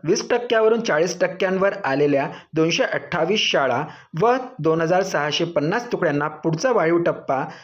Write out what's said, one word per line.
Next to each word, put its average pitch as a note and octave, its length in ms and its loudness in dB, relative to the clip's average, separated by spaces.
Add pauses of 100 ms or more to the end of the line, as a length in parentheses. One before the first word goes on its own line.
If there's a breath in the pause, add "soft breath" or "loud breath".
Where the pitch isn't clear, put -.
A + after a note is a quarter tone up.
वीस G3 260 0
टक्क्यावरून A#3 520 2
चाळीस F3+ 380 0
टक्क्यांवर F#3 540 0 (120)
आलेल्या C#3+ 420 2 (280 loud breath)
दोनशे E3+ 280 2
अठ्ठावीस E3+ 580 -2
शाळा C3+ 400 2 (400 loud breath)
व A#3 140 6 (240)
दोन D#3+ 220 2
हजार F3+ 220 2
सहाशे D#3 420 -2
पन्नास E3+ 460 -2
तुकड्यांना D3+ 360 0
पुढचा E3 440 -2
वाळू E3+ 260 2
टप्पा D3+ 460 -2 (200 loud breath)